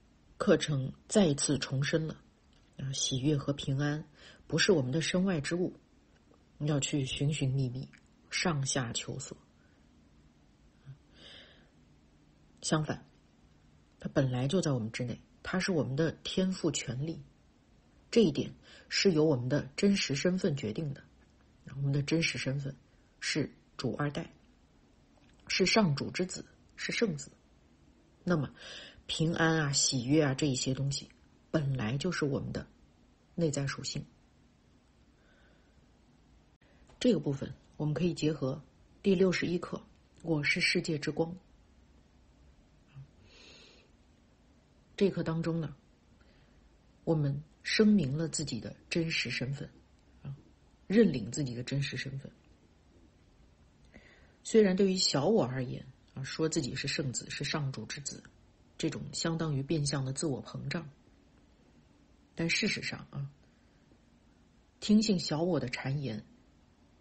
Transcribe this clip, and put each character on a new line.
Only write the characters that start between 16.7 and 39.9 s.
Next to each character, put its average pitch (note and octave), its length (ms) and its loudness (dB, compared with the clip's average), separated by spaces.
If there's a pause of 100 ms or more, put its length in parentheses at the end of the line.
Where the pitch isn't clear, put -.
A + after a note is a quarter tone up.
利， D3+ 140 -8 (880)
这 A#3 100 8
一 E3+ 100 6
点 - 220 -4 (360)
是 - 240 4
由 D3+ 100 4
我 D3+ 140 4
们 A#2+ 100 -4
的 C3+ 300 0
真 G3+ 180 6
实 - 180 -2
身 F3+ 240 2
份 F#3 200 0
决 G#3+ 160 -4
定 D3+ 200 -4
的。 - 80 -12 (720)
我 C#3 80 -8
们 C#3 120 2
的 C#3+ 80 2
真 D#3+ 200 2
实 - 160 -2
身 C3+ 220 -2
份 C#3 160 -8 (460)
是 - 280 -2 (280)
主 A#2+ 160 -2
二 D3 180 -2
代， E3 180 -6 (1160)
是 - 180 0
上 F3+ 300 4
主 B2 160 -4
之 F3+ 140 -2
子， - 200 -10 (300)
是 - 160 -8
圣 F#3+ 240 0
子。 - 160 -12 (920)
那 F3+ 100 2
么 - 180 -2 (520)
平 D#3+ 280 0
安 D#3+ 240 2
啊、 D3 140 0
喜 C3+ 320 0
悦 D3 180 4
啊 C#3 120 2
这 D3+ 140 0
一 C3 80 0
些 C3 180 -2
东 C#3 180 -2
西 - 160 -8 (420)
本 C3+ 280 0
来 A#2+ 200 -2
就 F3 140 -2
是 D#3 140 -2
我 C#3 160 0
们 A#2 100 -6
的 - 160 -8 (680)
内 E3 140 2
在 C#3 160 -2
属 - 200 -6
性。 - 200 -8 (3000)
这 A#3+ 140 6
个 D#3+ 60 2
部 D3 120 -2
分 - 220 -6 (240)
我 D3+ 80 -4
们 D3+ 80 0
可 D3 100 0
以 E3+ 100 2
结 D3+ 200 0
合 C3+ 280 -4 (420)
第 G3+ 100 6
六 F#3 180 6
十 - 140 0
一 E3+ 140 0
课， - 260 -10 (380)